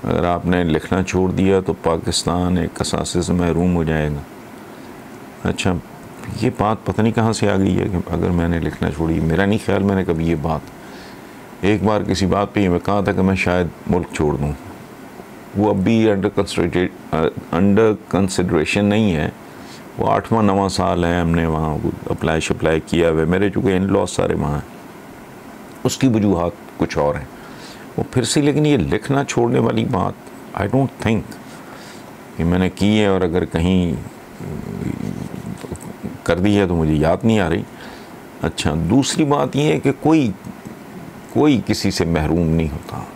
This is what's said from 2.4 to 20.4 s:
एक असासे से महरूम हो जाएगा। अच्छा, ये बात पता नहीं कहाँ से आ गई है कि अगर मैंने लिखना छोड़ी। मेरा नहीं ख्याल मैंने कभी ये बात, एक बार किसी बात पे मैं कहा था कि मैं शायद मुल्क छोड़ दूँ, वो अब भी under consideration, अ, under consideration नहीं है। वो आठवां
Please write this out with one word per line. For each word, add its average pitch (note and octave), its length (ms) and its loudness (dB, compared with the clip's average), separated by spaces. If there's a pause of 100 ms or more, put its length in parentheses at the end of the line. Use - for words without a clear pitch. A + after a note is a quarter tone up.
एक E2 140 0 (100)
असासे - 400 -2
से F2 120 0
महरूम F2 400 2
हो E2+ 100 2
जाएगा। D2+ 360 0 (1300)
अच्छा, F2+ 340 0 (640)
ये B2 60 4
बात G#2+ 380 0
पता A2 160 0
नहीं A2+ 100 4
कहाँ A2 200 2
से G#2 140 0
आ G2 100 2
गई F#2+ 160 4
है F#2 120 2
कि F#2 240 -2
अगर F2 200 0
मैंने E2+ 300 2
लिखना D#2 300 -2
छोड़ी। E2 300 0
मेरा E2 260 2
नहीं G#2 140 2
ख्याल G2 240 0
मैंने G2 220 2
कभी E2 200 0
ये E2 100 2
बात, D#2 260 -2 (1000)
एक G2 220 4
बार G#2 180 4
किसी G2 220 0
बात G2 280 2
पे G2+ 160 4
मैं F2 100 4
कहा G2+ 220 0
था G2 120 2
कि F#2+ 80 0
मैं F#2+ 140 4
शायद F2+ 340 2 (200)
मुल्क E2+ 240 2
छोड़ D2 220 2
दूँ, C#2+ 200 -2 (1040)
वो G#2 120 4
अब G2+ 60 4
भी A2 320 4
under G2+ 220 2
consideration, F2+ 580 0 (260)
अ, D#2 140 2 (320)
under G2+ 360 6 (200)
consideration F2+ 640 2
नहीं G#2 340 4
है। D#2 300 -2 (580)
वो G#2 80 2
आठवां G#2+ 360 2